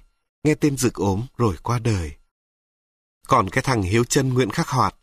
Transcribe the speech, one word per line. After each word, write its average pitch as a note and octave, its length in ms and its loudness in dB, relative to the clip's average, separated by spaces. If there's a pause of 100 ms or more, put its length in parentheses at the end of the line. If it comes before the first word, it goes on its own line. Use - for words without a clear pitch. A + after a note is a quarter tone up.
(420)
nghe D3+ 120 2
tên C#3+ 220 0
Dực B2 180 0
ốm G2 320 -2 (100)
rồi G#2+ 260 0
qua A#2+ 160 -2
đời. G2 340 -4 (1120)
Còn A2+ 240 2
cái C3 140 -2
thằng A#2+ 180 0
Hiếu A2 220 2
Trân C3+ 300 0
Nguyễn B2 160 0
Khắc - 180 -4
Hoạt, A2+ 340 0